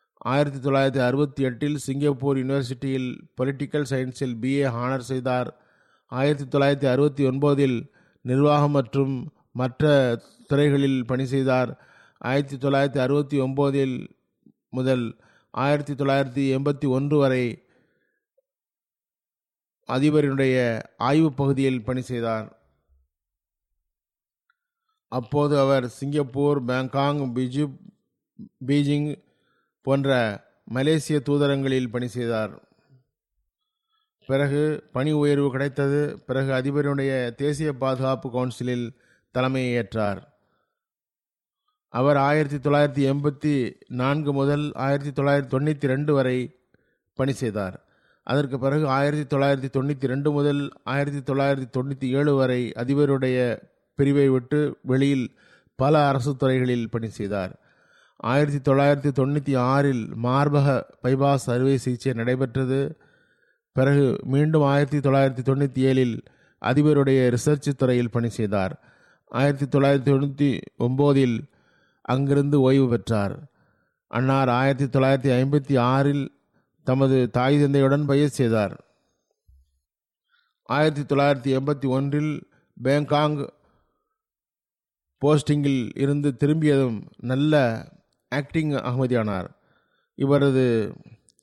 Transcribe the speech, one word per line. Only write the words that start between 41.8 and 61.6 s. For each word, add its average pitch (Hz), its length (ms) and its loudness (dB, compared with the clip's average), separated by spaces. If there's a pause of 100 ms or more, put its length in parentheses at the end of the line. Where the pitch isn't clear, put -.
அவர் 139 280 2
ஆயிரத்தி 143 520 0
தொள்ளாயிரத்தி 143 440 2
எண்பத்தி 143 600 -2 (140)
நான்கு 139 460 -2
முதல் 143 380 0
ஆயிரத்தி 139 500 -4
தொள்ளாயிரத்தி 139 380 0
தொண்ணூத்தி 147 260 -2
ரெண்டு 143 280 0
வரை 127 460 -2 (540)
பணி 135 180 -2
செய்தார். 104 540 -6 (380)
அதற்கு 135 360 -4
பிறகு 143 280 -2
ஆயிரத்தி 143 500 -2
தொள்ளாயிரத்தி 139 360 0
தொண்ணூத்தி 135 320 -2
ரெண்டு 139 260 -2
முதல் 143 400 -2 (120)
ஆயிரத்தி 139 500 -4
தொள்ளாயிரத்தி 139 440 0
தொண்ணூத்தி 135 320 -4
ஏழு 143 260 2
வரை 127 400 0
அதிபருடைய 131 840 0 (340)
பிரிவை 139 340 4
விட்டு 131 520 0
வெளியில் 135 560 0 (380)
பல 147 320 4
அரசு 135 280 0
துறைகளில் 127 540 0
பணி 113 200 -6
செய்தார். 98 500 -6 (580)
ஆயிரத்தி 143 540 0
தொள்ளாயிரத்தி 143 420 2
தொண்ணூத்தி 139 440 0
ஆறில் 127 580 0
மார்பக 139 680 2 (200)
பைபாஸ் 135 460 0
அறுவை 131 280 2